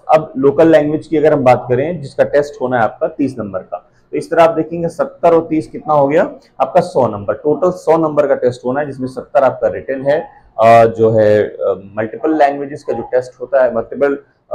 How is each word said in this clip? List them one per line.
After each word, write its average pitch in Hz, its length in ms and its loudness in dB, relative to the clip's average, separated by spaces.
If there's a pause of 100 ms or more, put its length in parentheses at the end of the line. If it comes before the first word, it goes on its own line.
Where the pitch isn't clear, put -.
(140)
अब 156 240 0
local 143 300 4
language 151 400 2
की 156 100 -2
अगर 151 160 2
हम 143 100 0
बात 123 260 4
करें 143 320 -2
जिसका - 220 -4
test 139 380 -2
होना 127 160 -2
है 117 60 2
आपका 127 240 -2
तीस 139 320 -4
नंबर 98 200 -10
का, - 300 -14 (220)
तो 139 60 -6
इस - 140 -8
तरह 165 120 4
आप 160 120 2
देखेंगे 165 320 -4
सत्तर 170 460 -2
और 165 140 2
तीस 156 200 -4
कितना 151 260 -6
हो 143 140 2
गया 160 160 0 (380)
आपका, 165 200 2
सौ 131 260 -2
नंबर। 104 260 -6
Total 151 380 -2
सौ 165 260 0
नंबर 147 300 0
का 135 80 0
test 123 300 -4
होना 131 140 -4
है, 151 60 -4
जिसमें 131 220 -10
सत्तर 135 360 -2
आपका 120 240 0
written 117 340 -8
है, 147 260 -2 (320)
अ, 117 260 8
जो 110 260 2
है, 104 320 4
अ, 98 540 -4
multiple 113 400 -4
languages 143 460 -2
का 135 100 -6
जो 117 100 -8
test 127 380 -6
होता 127 220 0
है, 117 120 0
multiple, 139 440 -4 (360)